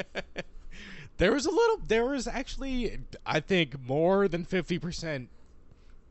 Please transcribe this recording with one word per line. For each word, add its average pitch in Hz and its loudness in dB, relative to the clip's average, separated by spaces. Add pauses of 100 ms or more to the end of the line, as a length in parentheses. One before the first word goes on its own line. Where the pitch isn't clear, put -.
(1200)
There 170 6
was 277 2
a 330 0
little, 440 4
there 226 4
was 269 0
actually, 240 -4 (280)
I 139 0
think, 147 2
more 175 4
than 170 -2
fifty 180 0
percent, 156 -6 (840)